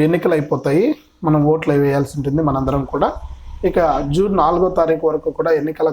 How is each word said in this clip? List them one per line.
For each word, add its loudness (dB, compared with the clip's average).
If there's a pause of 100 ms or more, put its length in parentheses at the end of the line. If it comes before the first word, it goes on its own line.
ఎన్నికలు 2
అయిపోతాయి. 0 (400)
మనం 2 (100)
ఓట్లు 0 (100)
వేయాల్సి 0
ఉంటుంది 0
మనందరం 0 (120)
కూడా. -2 (600)
ఇక -2 (360)
జూన్ 0
నాలుగో 2 (120)
తారీఖు 0
వరకు -4
కూడా 0
ఎన్నికల -2